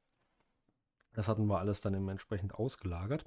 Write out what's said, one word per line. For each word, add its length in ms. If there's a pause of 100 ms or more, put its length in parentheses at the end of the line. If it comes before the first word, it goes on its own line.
(1120)
Das 160
hatten 180
wir 120
alles 220
dann 140
eben 140
entsprechend 460
ausgelagert 720